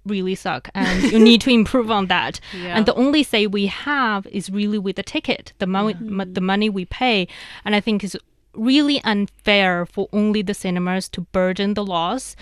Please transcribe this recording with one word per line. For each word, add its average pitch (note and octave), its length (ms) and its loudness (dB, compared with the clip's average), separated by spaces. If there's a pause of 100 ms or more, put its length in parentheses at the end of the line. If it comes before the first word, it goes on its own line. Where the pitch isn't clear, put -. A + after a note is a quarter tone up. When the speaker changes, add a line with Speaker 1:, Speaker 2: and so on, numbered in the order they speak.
Speaker 1:
really F#3+ 300 -2
suck - 400 -8
and G3 360 0
you A3 60 4
need A3+ 240 10
to - 80 0
improve A3+ 400 2
on G3+ 160 0
that. D3+ 400 -2
Speaker 2:
<laughs> - 80 -18
Yeah. F3 240 -8
Speaker 1:
And A3 80 4
the B3 80 2
only C#4+ 300 2
say G#3+ 240 0
we G3+ 180 0
have A3 640 -2
is F#3+ 240 -8
really G#3 260 -2
with G3 200 -4
the G3 60 -8
ticket, - 540 -6
the G3 80 -4
mo-, F#3+ 220 0
Speaker 2:
Yeah. G#3 140 -2
Speaker 1:
mo-, G3 240 -6
the F#3 160 -6
money G3+ 280 0
we F#3+ 160 -4
pay. A3 420 0 (380)
And G#3 100 0
I G#3 40 4
think G#3 240 -2
it's G3 120 -8 (380)
really C4+ 520 2
unfair G3+ 800 2
for - 260 -6
only G#3+ 300 2
the G3+ 120 -4
cinemas F3+ 540 -2
to - 140 -10
burden F#3 520 0
the G#3 120 -4
loss, F#3 560 -4